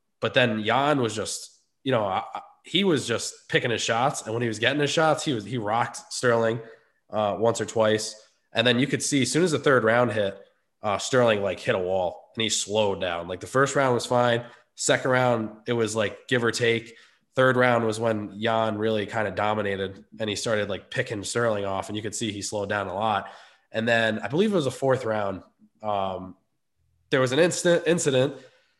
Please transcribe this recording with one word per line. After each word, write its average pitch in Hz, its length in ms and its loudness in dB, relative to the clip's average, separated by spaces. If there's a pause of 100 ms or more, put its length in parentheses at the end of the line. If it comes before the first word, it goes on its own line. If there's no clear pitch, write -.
(200)
but 113 140 -2
then 117 260 4
Yan 131 420 2
was 107 140 -2
just, - 440 -8 (240)
you 135 80 -2
know, 113 140 2
I, 95 180 -2 (120)
I, 104 60 -10 (220)
he 185 200 0
was 143 240 2
just - 420 -6
picking 131 220 0
his 104 100 -2
shots. 120 400 0
And 110 120 -8
when 120 80 -2
he 120 60 0
was 107 120 -4
getting 127 200 0
his 143 120 0
shots, 156 340 2
he 151 80 0
was, 107 100 -4
he 113 140 -6
rocked 113 560 -4
Sterling, 117 480 2 (480)
uh, 101 300 0
once 113 220 2
or 107 40 -4
twice. 110 480 0 (400)
And 117 140 2
then 120 100 4
you 127 80 2
could 139 160 -2
see 143 200 0
as 120 100 0
soon 156 120 2
as 180 80 2
the 143 80 0
third 127 260 4
round 117 260 4
hit, 104 260 -2 (460)
uh, 104 140 0
Sterling, 117 440 2
like, 95 180 -2
hit - 140 -2
a 101 60 0
wall 90 560 -4
and 113 80 -2
he 107 60 0
slowed 101 520 0
down. 85 260 -4
Like, 90 120 -6
the 95 80 -12
first 135 280 2
round 131 200 2
was 117 100 -2
fine. 120 400 2 (300)
Second 139 340 0
round, 123 400 2 (160)
it 123 80 -2
was, 113 220 0
like, 104 320 -2
give 123 160 0
or 117 80 2
take. 117 440 0 (400)
Third 131 200 4
round 123 300 4
was 110 140 -2
when 107 340 -2
Yan 110 440 0
really 107 280 0
kinda 104 260 -2
dominated 101 720 -2 (160)
and 110 100 -4
he 101 60 -2
started, 104 340 -2
like, 92 220 -8
picking 117 320 -4
Sterling 107 420 -2
off, 95 220 -4
and 104 80 -8
you 107 80 -6
could 104 100 -8
see 113 180 -4
he 101 100 -8
slowed 101 260 -6
down 101 200 -2
a 90 60 -8
lot. 101 380 -2 (400)
And 113 160 -4
then 113 320 2
I 104 80 -6
believe 180 240 0
it 202 40 0
was 151 120 0
a 123 40 -4
fourth 131 340 0
round. 101 360 -4 (400)
Um, 95 540 -4 (760)
there 135 120 4
was 127 100 2
an 135 80 2
instant 170 480 4
incident. 147 480 2 (440)